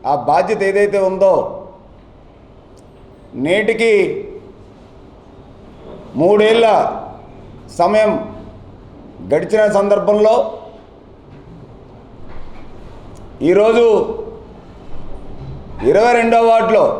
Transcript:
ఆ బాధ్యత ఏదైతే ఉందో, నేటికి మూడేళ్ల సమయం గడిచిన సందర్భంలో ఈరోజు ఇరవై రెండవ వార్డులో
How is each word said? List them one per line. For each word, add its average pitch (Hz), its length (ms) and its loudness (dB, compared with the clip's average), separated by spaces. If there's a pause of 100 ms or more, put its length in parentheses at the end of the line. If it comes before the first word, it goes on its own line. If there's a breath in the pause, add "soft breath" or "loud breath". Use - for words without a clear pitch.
(120)
ఆ - 20 2 (160)
బాధ్యత 196 400 0
ఏదైతే 202 300 0 (100)
ఉందో, 190 240 2 (2000)
నేటికి 220 480 2 (2250)
మూడేళ్ల 214 460 4 (1120)
సమయం 208 340 2 (1200)
గడిచిన 208 320 0 (140)
సందర్భంలో 208 560 2 (3250)
ఈరోజు 226 360 4 (2000)
ఇరవై 233 300 4
రెండవ 233 300 4
వార్డులో 220 340 4 (140)